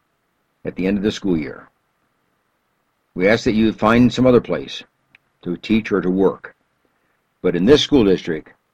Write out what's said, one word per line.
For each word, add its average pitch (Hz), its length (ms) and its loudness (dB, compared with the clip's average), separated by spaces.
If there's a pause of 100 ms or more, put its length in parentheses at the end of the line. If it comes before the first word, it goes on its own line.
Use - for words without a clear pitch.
(640)
at 90 100 -10
the 90 120 -4
end 101 100 0
of 92 60 -6
the 107 80 0
school 92 260 -2
year. - 320 -10 (1400)
We 90 140 0
ask 113 160 2
that 120 100 0
you 110 180 2
find 117 400 2
some 123 140 0
other 123 160 4
place 73 400 -8 (640)
to 87 140 -8
teach 110 340 -2
or 95 100 0
to 87 80 -4
work. 92 460 -2 (880)
But 90 120 -2
in 87 100 -2
this 139 180 4
school 135 200 2
district, 87 460 -2 (240)